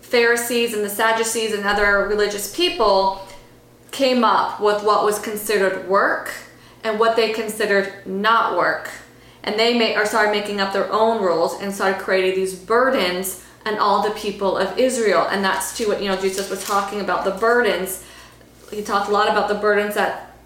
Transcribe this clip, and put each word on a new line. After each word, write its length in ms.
Pharisees 720
and 100
the 60
Sadducees 640
and 120
other 420
religious 460
people 720
came 340
up 340
with 240
what 220
was 140
considered 680
work 460
and 160
what 160
they 160
considered 600
not 520
work. 320
And 140
they 220
ma-, 200
or 60
started 260
making 280
up 140
their 180
own 320
rules 380
and 120
started 280
creating 340
these 200
burdens 880
on 140
all 220
the 100
people 460
of 200
Israel. 520
And 140
that's 340
too 120
what, 120
you 80
know, 60
Jesus 340
was 160
talking 360
about, 240
the 60
burdens. 720
He 100
talked 280
a 20
lot 180
about 200
the 60
burdens 400
that 400